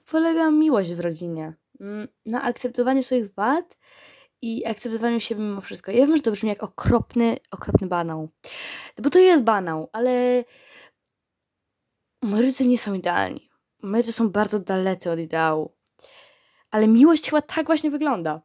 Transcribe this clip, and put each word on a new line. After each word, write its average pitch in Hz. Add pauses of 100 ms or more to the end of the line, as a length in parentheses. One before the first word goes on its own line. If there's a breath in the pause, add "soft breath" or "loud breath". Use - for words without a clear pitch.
(100)
polega 320
miłość 269
w 170
rodzinie. 165 (260)
Mm, 208 (180)
na 233
akceptowaniu 247
swoich 240
wad 269 (640 soft breath)
i 226
akceptowaniu 226
siebie 214
mimo 202
wszystko. 190
Ja 247
wiem, 320
że 285
to 226
brzmi 214
jak 208
okropny, 233 (140)
okropny -
banał. 165 (760 loud breath)
Bo 269
to 339
jest 359
banał, 180
ale 247 (1800 soft breath)
moi 208
rodzice 262
nie 247
są 202
idealni. 175 (320)
Moi 202
rodzice 226
są 226
bardzo 208
dalecy 185
od 165
ideału. 160 (960 soft breath)
Ale 220
miłość 302
chyba 302
tak 311
właśnie 311
wygląda. 202